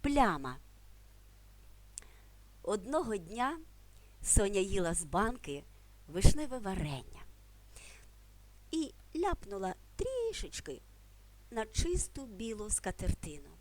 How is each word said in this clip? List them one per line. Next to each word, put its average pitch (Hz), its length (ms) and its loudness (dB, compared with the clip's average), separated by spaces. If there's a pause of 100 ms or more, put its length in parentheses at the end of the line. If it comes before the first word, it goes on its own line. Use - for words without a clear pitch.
Пляма. 185 520 4 (2000)
Одного 220 540 0
дня 233 420 -2 (640)
Соня 202 380 6
їла 190 340 2
з 175 100 -2
банки 165 600 -2 (440)
вишневе 247 500 6
варення 165 640 -4 (1500)
і 320 240 -2 (220)
ляпнула 202 580 0 (220)
трішечки - 840 -4 (680)
на 220 160 -2
чисту 330 600 -2
білу 214 440 -8
скатертину. 175 800 -2 (100)